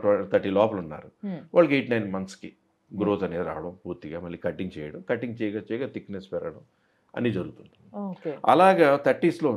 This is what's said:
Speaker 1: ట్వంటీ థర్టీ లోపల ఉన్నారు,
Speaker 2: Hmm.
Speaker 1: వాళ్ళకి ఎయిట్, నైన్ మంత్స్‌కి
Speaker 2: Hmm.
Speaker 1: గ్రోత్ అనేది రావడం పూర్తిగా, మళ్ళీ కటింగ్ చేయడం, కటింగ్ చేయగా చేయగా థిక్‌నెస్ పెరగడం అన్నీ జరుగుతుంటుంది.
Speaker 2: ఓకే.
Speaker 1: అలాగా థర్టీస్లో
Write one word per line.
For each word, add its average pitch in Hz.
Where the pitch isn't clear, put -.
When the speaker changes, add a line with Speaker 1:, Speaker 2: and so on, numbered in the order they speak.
Speaker 1:
ట్వంటీ 101
థర్టీ 98
లోపల 107
ఉన్నారు, 76
Speaker 2:
Hmm. 180
Speaker 1:
వాళ్ళకి 160
ఎయిట్, 117
నైన్ 107
మంత్స్‌కి 95
Speaker 2:
Hmm. -
Speaker 1:
గ్రోత్ 101
అనేది 85
రావడం 80
పూర్తిగా, 85
మళ్ళీ 85
కటింగ్ 87
చేయడం, 76
కటింగ్ 120
చేయగా 107
చేయగా 120
థిక్‌నెస్ 95
పెరగడం 82
అన్నీ 120
జరుగుతుంటుంది. -
Speaker 2:
ఓకే. 170
Speaker 1:
అలాగా 175
థర్టీస్లో 151